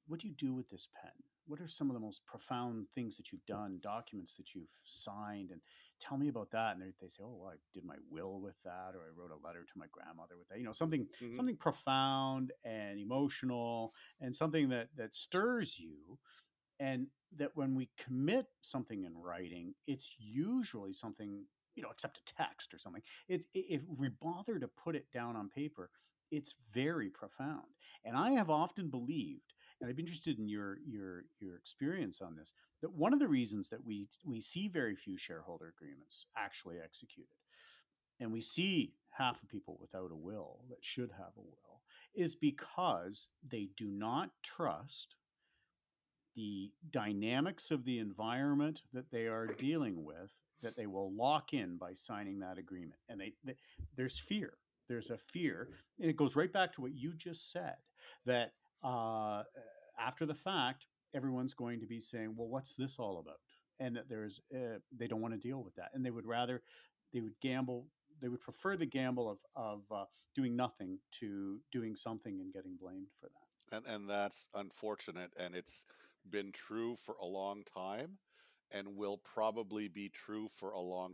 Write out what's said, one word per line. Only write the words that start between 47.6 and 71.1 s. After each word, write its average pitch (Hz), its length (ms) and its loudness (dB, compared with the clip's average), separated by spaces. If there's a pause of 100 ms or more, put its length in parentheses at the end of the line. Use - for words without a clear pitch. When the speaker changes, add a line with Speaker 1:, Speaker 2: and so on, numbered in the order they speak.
Speaker 1:
of 139 120 4
the 123 140 2
environment 131 840 2 (100)
that 127 160 -4
they 113 160 0
are 113 220 2
dealing 113 560 2
with, 80 360 -10 (220)
that 113 160 -4
they 117 80 -2
will 98 260 -2
lock 131 400 6
in 92 260 0
by 90 180 -6
signing 101 420 -4
that 92 220 -4
agreement. 87 400 -10 (100)
And 110 100 -8
they, 98 140 -6 (100)
they, 131 120 -6 (400)
there's 131 240 0
fear. - 340 0 (340)
There's 120 220 -2
a 117 80 0
fear. 123 520 0 (300)
And 165 120 6
it 151 40 4
goes 151 200 8
right 180 180 6
back 185 200 6
to - 80 -6
what 131 120 -2
you 151 200 -4
just 165 380 -6
said, 175 260 -4 (500)
that, 120 260 6 (300)
uh, 113 580 2 (580)
after 127 280 2
the 151 80 0
fact, 143 500 2 (300)
everyone's 135 400 2
going 120 240 -2
to 110 80 -6
be 113 120 -6
saying, 110 360 -4
"Well, 113 120 -2
what's 131 280 -2
this 135 240 -2
all 98 180 0
about?" 76 220 -12 (400)
And 127 160 0
that 120 120 -4
there's, 107 320 -4 (140)
uh, 120 240 -2 (180)
they 117 120 -2
don't 110 140 0
wanna 113 160 0
deal 127 260 -2
with - 140 -12
that. 90 180 -6
And 131 100 2
they 127 60 2
would 113 160 -4
rather, 120 340 2 (520)
they 123 60 2
would 110 220 -4
gamble, 127 460 2 (340)
they 127 60 -2
would 120 140 -2
prefer 190 360 0
the 165 80 4
gamble 127 420 2
of, 101 120 -2 (160)
of, 107 260 -4 (100)
uh, 101 140 -2 (300)
doing 127 200 4
nothing 98 440 0 (140)